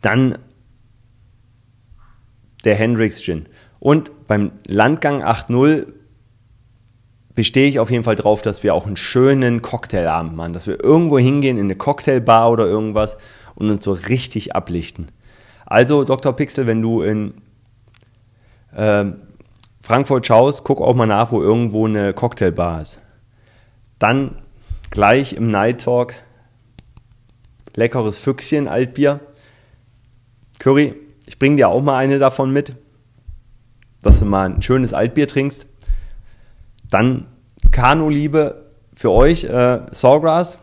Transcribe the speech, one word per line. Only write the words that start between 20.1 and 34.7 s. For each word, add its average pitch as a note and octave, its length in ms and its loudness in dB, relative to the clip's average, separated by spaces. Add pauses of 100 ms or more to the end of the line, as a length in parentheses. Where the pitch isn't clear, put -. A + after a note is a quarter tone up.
schaust, B2+ 380 4
guck - 160 -2
auch B2 140 2
mal A#2+ 120 2
nach, A2 260 0
wo A2 80 0
irgendwo A2 460 0
eine G#2 260 -2
Cocktailbar F2 680 -4
ist. - 160 -18 (1000)
Dann C3 440 -2 (480)
gleich A#2+ 420 2
im A#2 160 -2
Night A2 360 -2
Talk B2 300 -2 (1600)
leckeres A2+ 440 -2
Füchschen, C#3+ 500 -4
Altbier. C3 520 -2 (1400)
Curry, C#3 360 2 (320)
ich - 120 -20
bring C#3 180 2
dir B2+ 140 2
auch A#2+ 120 0
mal C#3+ 140 0
eine C3+ 220 0
davon C3+ 340 0
mit, C#3+ 220 -4 (1300)
dass G#2 180 6
du G#2+ 60 0
mal F#2+ 240 0
ein F2+ 120 -4
schönes B2+ 300 0